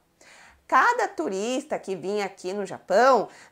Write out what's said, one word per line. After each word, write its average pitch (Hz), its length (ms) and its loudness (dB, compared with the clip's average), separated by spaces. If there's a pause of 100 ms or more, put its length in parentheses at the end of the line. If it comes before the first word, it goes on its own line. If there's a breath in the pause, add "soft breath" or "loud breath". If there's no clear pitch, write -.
(680 loud breath)
Cada 415 420 2
turista 247 680 -6
que 190 180 -8
vinha 196 280 -4
aqui 180 280 -10
no 202 120 -6
Japão 190 640 2 (240 loud breath)